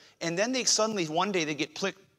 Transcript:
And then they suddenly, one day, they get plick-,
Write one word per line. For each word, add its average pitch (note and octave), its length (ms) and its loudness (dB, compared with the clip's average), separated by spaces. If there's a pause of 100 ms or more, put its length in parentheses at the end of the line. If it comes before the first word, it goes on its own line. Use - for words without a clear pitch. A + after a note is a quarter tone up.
(220)
And E3+ 160 -2
then A3 120 2
they B3+ 140 -2
suddenly, G#3+ 400 2
one E3+ 260 0
day, F3+ 140 2
they D3+ 100 -2
get D3 200 -4
plick-, F#3+ 220 -4 (220)